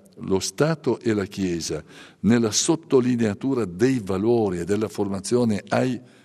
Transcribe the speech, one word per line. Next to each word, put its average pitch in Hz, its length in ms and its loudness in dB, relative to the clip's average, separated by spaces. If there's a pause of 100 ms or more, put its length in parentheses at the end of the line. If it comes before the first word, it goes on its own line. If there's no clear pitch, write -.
(160)
lo 95 240 0
Stato 151 600 -2
e 110 140 0
la 101 100 -2
Chiesa 87 580 -4 (380)
nella 113 300 4
sottolineatura 123 1120 0
dei 113 400 0
valori 98 540 0
e 87 60 -6
della 104 240 -2
formazione 101 800 -2
ai 123 300 0 (260)